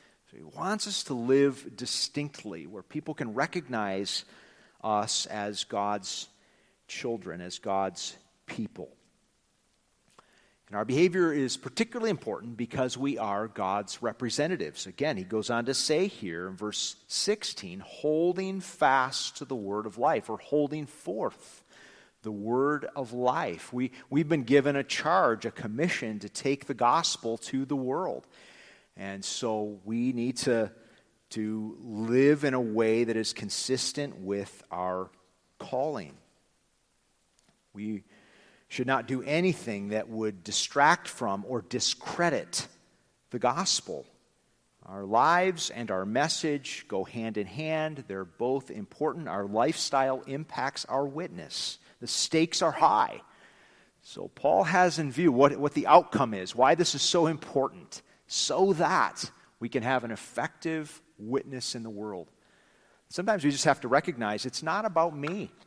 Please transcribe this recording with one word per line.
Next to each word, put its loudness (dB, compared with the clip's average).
So -20
he -18
wants -6
us -6
to -6
live 2
distinctly, -6
where -14
people -8
can -8
recognize -2
us 0
as -6
God's -4
children, -8
as -10
God's -2
people. -10
And -10
our -2
behavior 4
is 0
particularly -4
important -6
because -2
we -2
are -2
God's -4
representatives. -2
Again, -2
he -4
goes -2
on 0
to 0
say 2
here -8
in -10
verse -6
sixteen, -4
"Holding 0
fast 2
to -10
the -6
word -4
of -12
life," 2
or -6
holding -2
forth -8
the -6
word 0
of -8
life. -2
We, -2
we've 2
been 2
given 6
a 0
charge, 2
a -4
commission -2
to -10
take -2
the -4
gospel 2
to -4
the -2
world. -2
And -10
so -4
we 0
need -2
to, 2
to -6
live 4
in 2
a 2
way 4
that 0
is -2
consistent -4
with -6
our -4
calling. -6
We -8
should -4
not 2
do -2
anything 0
that -2
would -4
distract 2
from -4
or -4
discredit -2
the -4
gospel. 0
Our -12
lives 4
and -6
our -2
message -2
go -2
hand -6
in -2
hand. -4
They're -6
both -4
important. -4
Our -2
lifestyle 0
impacts -6
our 0
witness. -8
The -12
stakes 2
are 4
high. 4
So -12
Paul 4
has 4
in -2
view 4
what, 8
what 0
the 0
outcome 8
is, -6
why 6
this 2
is -2
so 4
important, -4
so 2
that 2
we -6
can 0
have 2
an -6
effective -6
witness -6
in -10
the -12
world. -10
Sometimes 0
we 6
just 0
have 6
to -4
recognize 2
it's -6
not -2
about 2
me, -6